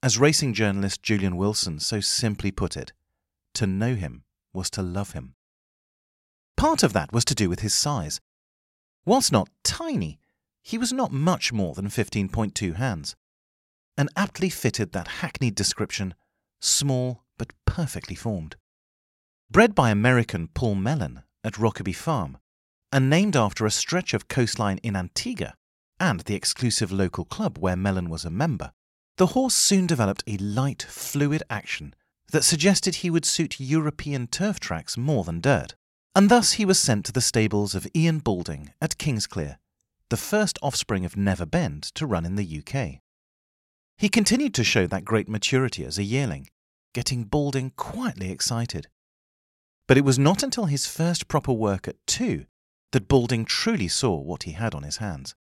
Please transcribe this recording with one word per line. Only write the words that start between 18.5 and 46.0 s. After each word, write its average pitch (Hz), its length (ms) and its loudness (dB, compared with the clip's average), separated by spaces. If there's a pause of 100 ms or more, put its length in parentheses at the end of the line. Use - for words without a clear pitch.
Bred 214 280 6
by 123 140 6
American 107 580 4
Paul 113 260 0
Mellon 101 480 -2 (220)
at 110 80 -4
Rockerby 101 420 0
Farm, 95 440 -4 (520)
and 131 180 4
named 175 280 4
after 110 280 2
a 107 60 2
stretch - 420 -2
of - 140 -2
coastline 107 520 0
in 107 180 -4
Antigua 104 580 -6 (460)
and 180 220 0
the - 120 -4
exclusive 117 560 -2
local 95 340 -2
club - 340 -4
where 90 180 0
Mellon 92 340 0
was 80 140 -8
a 85 60 -6
member, 95 420 -2 (460)
the 185 80 6
horse 254 280 0
soon 190 320 4
developed 117 400 0
a 104 120 -4
light, 107 440 -2
fluid 147 680 -2
action 92 460 -8 (380)
that 156 100 4
suggested 175 540 4
he 175 140 -2
would 165 140 2
suit - 360 -2
European 143 680 -2
turf 190 320 -2
tracks - 380 -8
more 127 260 0
than 82 180 -4
dirt, 117 360 2 (380)
and 196 160 8
thus 240 220 6
he 220 120 0
was 190 160 4
sent 104 240 2
to - 80 -8
the 131 80 0
stables 104 540 2
of 95 200 -4
Ian 160 260 2
Balding 82 500 -4 (100)
at - 160 -2
Kingsclear, 101 600 -4 (500)
the 120 80 0
first 208 460 -2
offspring 104 420 -2
of 85 100 -6
Never 98 300 0
Bend 80 380 -2 (120)
to 160 120 -4
run 90 180 0
in 90 120 -4
the 104 80 -2
U 78 180 -8
K. 98 400 -6 (960)
He 214 100 2
continued 233 460 2
to 120 100 2
show 95 220 4
that 92 180 -4
great 107 240 0
maturity 113 560 0
as 85 140 -6
a 101 40 0